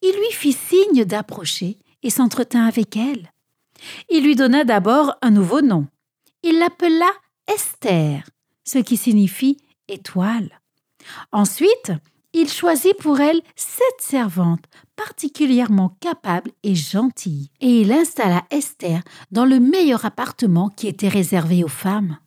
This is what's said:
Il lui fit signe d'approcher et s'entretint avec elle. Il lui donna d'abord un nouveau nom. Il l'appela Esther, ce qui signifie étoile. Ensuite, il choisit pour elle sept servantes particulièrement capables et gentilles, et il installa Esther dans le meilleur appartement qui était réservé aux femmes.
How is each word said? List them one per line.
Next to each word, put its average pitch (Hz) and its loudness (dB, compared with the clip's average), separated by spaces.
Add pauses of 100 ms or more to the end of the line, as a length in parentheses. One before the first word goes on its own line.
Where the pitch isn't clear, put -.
Il 370 2
lui 403 -2
fit 285 0
signe 349 2
d'approcher 190 -6 (260)
et 254 -2
s'entretint 233 0
avec 220 -2
elle. 226 -6 (800)
Il 320 2
lui 294 4
donna 269 4
d'abord 233 2
un 240 2
nouveau 208 4
nom. 180 2 (580)
Il 330 2
l'appela 349 2 (380)
Esther, 160 -2 (360)
ce - -4
qui 240 0
signifie 233 0 (300)
étoile. 196 -6 (720)
Ensuite, 240 0 (400)
il 330 0
choisit 349 0
pour 285 0
elle 320 2 (140)
sept - -4
servantes 180 -2 (320)
particulièrement 247 0
capables 247 -6 (120)
et 202 0
gentilles, 151 -4 (120)
et 247 4
il 208 2
installa 233 0
Esther 180 -4 (300)
dans 226 2
le 254 4
meilleur 285 2
appartement 208 -2
qui 214 -8
était 196 -4
réservé 180 0
aux 160 -2
femmes. 190 -4